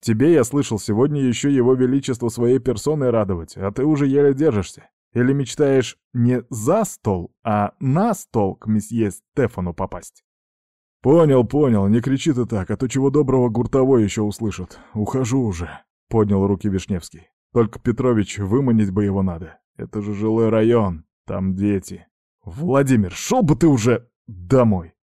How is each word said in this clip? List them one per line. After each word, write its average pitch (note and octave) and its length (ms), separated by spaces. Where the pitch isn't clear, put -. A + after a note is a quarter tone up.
Тебе, B2 340
я C3+ 100
слышал, C3 340
сегодня C#3 440
еще B2+ 260
его C3 260
величество B2+ 540
своей B2 320
персоной C3 500
радовать, F#2+ 460
а G2 160
ты B2+ 120
уже D3 220
еле C#3 280
держишься. C3 560
Или A#2+ 180
мечтаешь C3+ 640
не B2 380
за D3 340
стол, F#2 480
а G#2 360
на F3 340
стол G#2 400
к - 140
месье A2 420
Стефану F#2 640
попасть?» - 500
«Понял, C#3 420
понял, A#2 440
не A2+ 120
кричи C3+ 320
ты A#2+ 140
так, F#2+ 240
а G#2 60
то C3 120
чего C3+ 220
доброго C3 380
гуртовой A#2+ 560
еще G#2 200
услышит. G2+ 540
Ухожу B2 480
уже», F2 260
поднял G#2 380
руки G2+ 220
Вишневский. F#2 600
«Только, A2+ 260
Петрович, A#2 600
выманить A2 520
бы G2+ 140
его G2 180
надо. E2+ 380
Это G2+ 260
же G#2 100
жилой A2 360
район, G#2+ 560
там F#2+ 300
дети». F#2+ 540
«Владимир, B2+ 680
шел - 300
бы D3+ 120
ты E3+ 140
уже A#2+ 400
домой!» G2 680